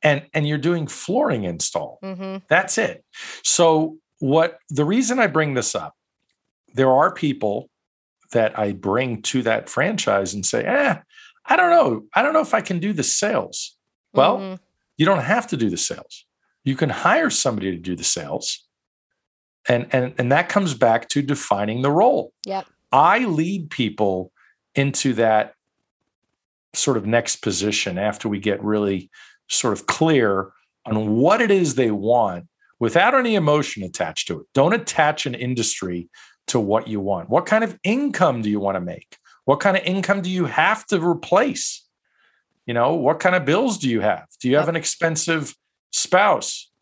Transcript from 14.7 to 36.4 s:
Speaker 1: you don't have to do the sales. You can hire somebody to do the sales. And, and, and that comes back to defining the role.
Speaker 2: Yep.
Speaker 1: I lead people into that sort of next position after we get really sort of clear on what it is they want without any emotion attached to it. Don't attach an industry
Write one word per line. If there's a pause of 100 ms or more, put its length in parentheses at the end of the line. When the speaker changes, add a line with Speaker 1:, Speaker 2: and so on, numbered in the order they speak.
Speaker 1:
you
don't
have
to
do
the
sales. (400)
You
can
hire
somebody
to
do
the
sales. (1040)
And,
and,
and
that
comes
back
to
defining
the
role. (120)
Speaker 2:
Yep. (260)
Speaker 1:
I
lead
people (420)
into
that (1200)
sort
of
next
position
after
we
get
really (380)
sort
of
clear (340)
on
what
it
is
they
want (340)
without
any
emotion
attached
to
it.
Don't
attach
an
industry (380)